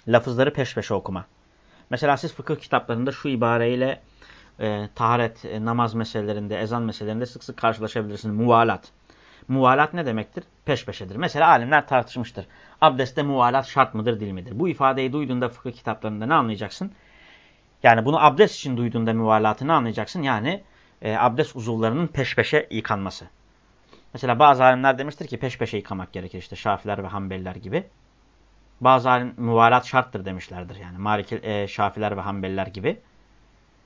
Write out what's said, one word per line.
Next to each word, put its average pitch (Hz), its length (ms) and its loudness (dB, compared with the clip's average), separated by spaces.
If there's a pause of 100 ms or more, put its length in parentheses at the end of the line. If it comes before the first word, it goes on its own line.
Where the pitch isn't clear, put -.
lafızları 123 440 2
peş 135 220 -4
peşe 107 200 -4
okuma. 92 300 -6 (640)
Mesela 139 260 0
siz 131 160 -6
fıkıh 147 240 -6
kitaplarında 127 560 -2
şu - 160 -8
ibareyle, 120 720 0 (600)
e, 104 340 -4
taharet, 117 500 0
e, 107 200 -8
namaz 117 300 0
meselelerinde, 104 680 -4
ezan 113 220 -4
meselelerinde 110 440 -6
sık - 180 -16
sık 113 120 -14
karşılaşabilirsiniz. 107 800 -4
Muvalat. 117 560 2 (560)
Muvalat 131 460 4
ne 170 120 -4
demektir? 110 380 -6 (200)
Peş 135 200 -2
peşedir. 98 320 -12
Mesela 151 320 2
alimler 139 380 6
tartışmıştır. 120 600 -2 (340)
Abdestte 135 420 2
muvalat 135 440 2
şart - 280 2
mıdır, 110 260 -2
değil 104 120 -6
midir? 92 260 -10
Bu 180 100 0
ifadeyi 135 440 0
duyduğunda 127 360 -2
fıkıh 120 240 -12
kitaplarında 107 540 -8
ne 147 80 0
anlayacaksın? 113 580 -4 (920)
Yani 113 220 6
bunu 151 200 4
abdest 151 300 6
için 131 220 -6
duyduğunda 113 380 -2
muvalatı 110 540 2
ne 165 40 2
anlayacaksın? 117 500 -2
Yani, 135 400 -2 (400)
e, 107 140 -2
abdest 123 400 0
uzuvlarının 113 500 -2
peş - 300 -4
peşe 147 340 0
yıkanması. 98 540 -6 (920)
Mesela 120 240 0
bazı 139 260 8
alimler 127 340 6
demiştir 147 280 -8
ki 120 120 -8
peş 127 200 -6
peşe 113 180 -4
yıkamak 98 360 -8
gerekir. 90 260 -12
İşte 90 180 -16
Şafiler 101 460 -4
ve 95 40 -10
Hanbeliler 92 480 -8
gibi. 95 300 -6 (960)
Bazı 127 300 4
alim 123 260 0
muvalat 117 500 4
şarttır 120 380 -2
demişlerdir. 90 520 -12
Yani 90 220 -16
Maliki-, 104 440 -2
e, 101 260 -4
Şafiler 104 480 -2
ve 98 40 -6
Hanbeliler 95 460 -6
gibi. 104 340 -6 (840)